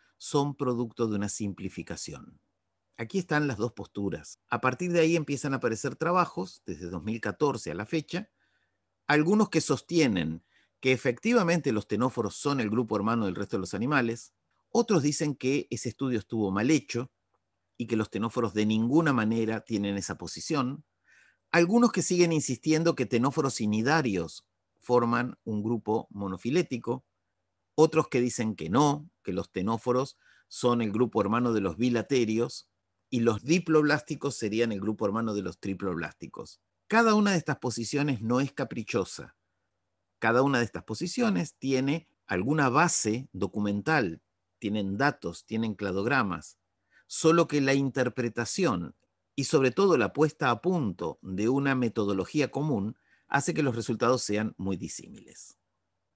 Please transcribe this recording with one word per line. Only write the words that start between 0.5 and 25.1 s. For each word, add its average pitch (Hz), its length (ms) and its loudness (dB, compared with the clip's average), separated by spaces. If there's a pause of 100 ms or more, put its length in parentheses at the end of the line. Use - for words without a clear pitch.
producto 120 500 -2
de 107 100 -2
una 101 120 -2
simplificación? 90 1120 -10 (580)
Aquí 117 200 -6
están 151 280 0
las 127 100 -2
dos 113 160 -4
posturas. - 760 -8
A 120 120 -2
partir 151 320 -2
de 170 80 4
ahí 165 160 4
empiezan 143 380 -2
a 135 40 -2
aparecer 120 380 -2
trabajos, 180 680 -2
desde 87 240 -10
dos 87 140 -8
mil 110 160 -4
catorce 117 500 -2
a 76 40 -6
la 101 120 -8
fecha, 170 420 -6 (760)
algunos 170 420 4
que 165 120 2
sostienen 104 840 0 (360)
que 131 120 2
efectivamente 165 800 2
los 107 140 -2
ctenóforos 110 500 -2
son 143 240 -2
el 110 80 0
grupo 110 280 0
hermano 110 300 0
del 92 80 -2
resto 101 220 -6
de 98 40 0
los 92 140 -8
animales, 120 600 -2 (340)
otros 220 340 2
dicen 147 320 0
que 135 360 -2
ese 120 180 -6
estudio 123 300 -4
estuvo 107 320 -2
mal 107 200 0
hecho 135 400 -2 (680)
y 117 80 -6
que 113 100 0
los 107 140 0
ctenóforos 110 420 -2
de 107 140 2
ninguna 127 480 2
manera 110 480 0
tienen 101 340 -2
esa 92 220 -6
posición, 135 640 -6 (640)
algunos 208 420 4
que 180 100 -2
siguen 175 300 2
insistiendo 156 640 0
que 123 120 -2
ctenóforos 127 560 0
y 107 40 0
cnidarios 110 800 0 (320)
forman 120 680 0